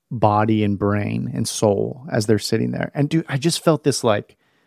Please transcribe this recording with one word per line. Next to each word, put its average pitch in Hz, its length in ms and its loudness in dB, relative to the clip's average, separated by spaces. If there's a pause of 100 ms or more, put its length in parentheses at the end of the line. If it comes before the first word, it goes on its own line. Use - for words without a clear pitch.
(120)
body 107 520 2
and 101 140 0
brain 107 560 -2
and 120 140 -4
soul 113 640 0
as 117 140 0
they're 107 120 4
sitting 120 340 -2
there. - 220 -4
And 147 160 0
dude, - 180 0
I 139 100 -4
just 160 260 -2
felt 156 200 2
this, 139 200 0
like, 107 340 0 (300)